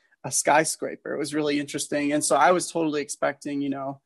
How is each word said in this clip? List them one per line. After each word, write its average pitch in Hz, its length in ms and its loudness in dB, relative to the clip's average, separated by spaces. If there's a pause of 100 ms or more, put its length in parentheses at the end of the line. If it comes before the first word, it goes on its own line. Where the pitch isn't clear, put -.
(240)
a 143 80 -8
skyscraper. - 840 0
It - 20 -2
was 139 160 -4
really 147 260 0
interesting. 143 540 -2
And 151 100 0
so 156 120 2
I 156 160 6
was 175 200 0
totally 151 300 0
expecting, 143 600 -4
you 143 80 -2
know, 135 360 -6